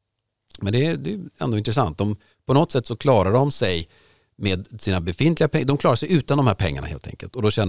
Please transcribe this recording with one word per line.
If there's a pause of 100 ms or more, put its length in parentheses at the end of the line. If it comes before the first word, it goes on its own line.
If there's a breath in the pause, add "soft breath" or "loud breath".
(600)
Men
det
är,
det
är (200)
ändå
intressant.
De, (280 soft breath)
på
något
sätt
så
klarar
de
sig (480 soft breath)
med (140)
sina
befintliga
peng-,
de
klarar
sig
utan
de
här
pengarna
helt
enkelt.
Och
då
känner